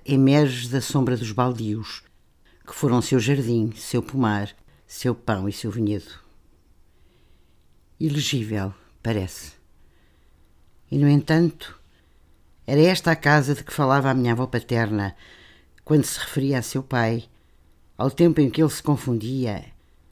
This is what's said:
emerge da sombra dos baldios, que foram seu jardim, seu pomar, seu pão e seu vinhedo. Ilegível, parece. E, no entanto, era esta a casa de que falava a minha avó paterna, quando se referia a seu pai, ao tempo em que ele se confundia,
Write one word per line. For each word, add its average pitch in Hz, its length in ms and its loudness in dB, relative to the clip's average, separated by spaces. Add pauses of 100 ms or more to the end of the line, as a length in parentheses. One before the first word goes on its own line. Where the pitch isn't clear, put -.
emerge 135 640 4
da 123 140 -2
sombra 127 340 0
dos 110 160 -6
baldios, 113 720 -4 (640)
que - 80 -16
foram 123 260 2
seu 127 200 0
jardim, 117 500 0
seu - 320 -4
pomar, 107 500 -2 (320)
seu - 300 -4
pão 101 320 -4
e 104 60 -4
seu - 180 -8
vinhedo. 104 400 -4 (1900)
Ilegível, 113 760 -4 (280)
parece. - 520 -6 (1400)
E, 139 60 0
no 139 100 4
entanto, 160 720 2 (880)
era 139 140 4
esta 170 300 4
a 165 40 2
casa 147 400 2
de - 80 -8
que - 80 -16
falava 139 380 2
a 135 40 2
minha 123 200 2
avó 123 120 -2
paterna, 107 680 -2 (720)
quando 151 180 4
se - 160 -6
referia 135 400 -2
a - 20 -2
seu 131 220 -6
pai, 113 460 -2 (680)
ao 135 140 0
tempo 165 300 4
em 135 80 2
que 151 120 -2
ele 156 80 4
se - 140 -8
confundia, 120 880 -4 (400)